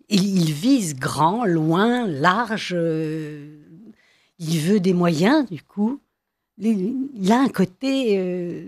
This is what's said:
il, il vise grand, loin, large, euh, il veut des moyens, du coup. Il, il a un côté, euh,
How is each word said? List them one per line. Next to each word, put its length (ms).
il, 320
il 100
vise 440
grand, 500
loin, 640
large, 680
euh, 800
il 200
veut 200
des 140
moyens, 560
du 140
coup. 360
Il, 560
il 160
a 80
un 100
côté, 720
euh, 480